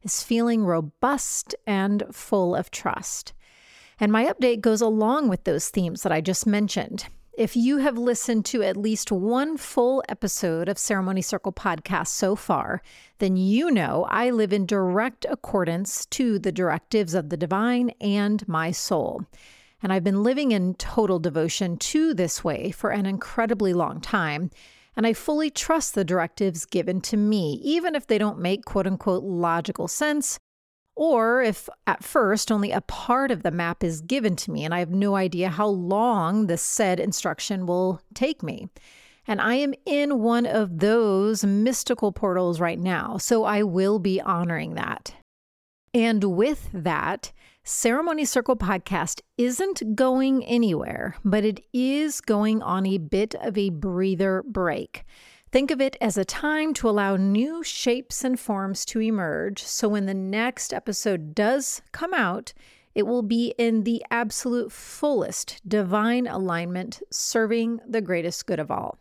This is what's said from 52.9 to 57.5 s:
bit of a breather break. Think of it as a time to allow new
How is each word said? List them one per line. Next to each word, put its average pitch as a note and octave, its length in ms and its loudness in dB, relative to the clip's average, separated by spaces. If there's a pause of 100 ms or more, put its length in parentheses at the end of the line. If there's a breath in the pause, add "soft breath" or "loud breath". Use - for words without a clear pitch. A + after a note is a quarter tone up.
bit G3 420 0
of G3+ 160 -2
a G3 140 0
breather F#3+ 760 0
break. F3+ 600 -4 (460 loud breath)
Think C4+ 180 2
of C#4+ 100 0
it C4+ 220 0
as G#3 160 0
a F#3+ 80 0
time D#4 480 -2
to A#3 160 0
allow G3+ 260 2
new A3+ 480 2